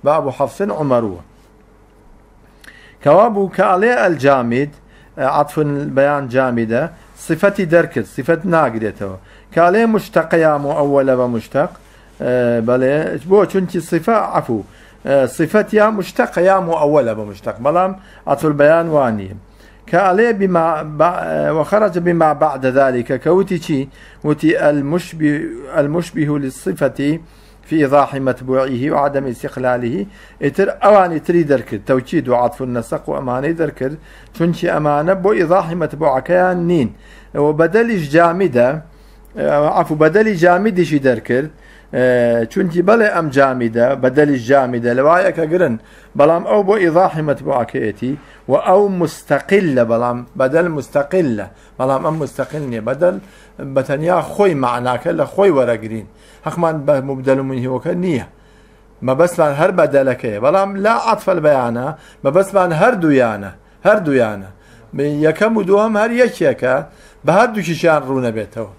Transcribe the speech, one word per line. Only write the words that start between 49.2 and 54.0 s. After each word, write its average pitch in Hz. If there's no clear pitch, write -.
بەڵام 120
بەدەل 151
مستەقیلە. 139
بەڵام 135
ئەم 156
مستەقیل 143
نییە. 113
بەدەل 170
بەتەنیا 147